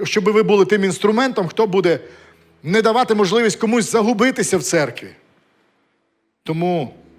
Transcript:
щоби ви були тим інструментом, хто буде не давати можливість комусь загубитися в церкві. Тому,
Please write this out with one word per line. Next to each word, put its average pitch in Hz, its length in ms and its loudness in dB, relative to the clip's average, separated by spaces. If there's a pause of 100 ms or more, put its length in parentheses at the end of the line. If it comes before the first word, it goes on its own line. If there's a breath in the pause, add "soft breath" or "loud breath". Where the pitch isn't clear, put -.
щоби 208 280 0
ви 214 120 4
були 190 220 4
тим 196 180 2
інструментом, 214 640 0
хто 220 200 0
буде 175 320 0 (640 loud breath)
не 196 180 0
давати 226 340 0
можливість 208 440 0
комусь 226 320 0
загубитися 226 640 0
в 156 60 -4
церкві. 135 460 -4 (1300)
Тому, 165 500 -4 (260)